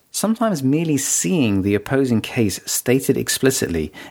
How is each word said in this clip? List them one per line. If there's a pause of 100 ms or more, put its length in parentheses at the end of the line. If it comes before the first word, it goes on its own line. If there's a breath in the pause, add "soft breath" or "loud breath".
(120)
Sometimes
merely
seeing
the
opposing
case
stated
explicitly (200 loud breath)